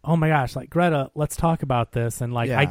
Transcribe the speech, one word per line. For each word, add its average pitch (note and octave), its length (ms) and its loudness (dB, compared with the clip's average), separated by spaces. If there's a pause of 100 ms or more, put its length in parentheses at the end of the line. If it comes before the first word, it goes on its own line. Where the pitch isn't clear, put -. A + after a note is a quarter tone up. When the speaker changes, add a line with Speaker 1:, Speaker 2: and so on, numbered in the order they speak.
Speaker 1:
"Oh E3 100 2
my D#3+ 140 2
gosh, C#3 260 0
like, B2+ 140 -10
Greta, D#3+ 440 0
let's D3+ 220 -4
talk E3 260 0
about B2 300 0
this. A#2 300 -2
And, A#2+ 120 -4
like, A#2 160 -2
I B2+ 120 2
Speaker 2:
Yeah. D3 100 4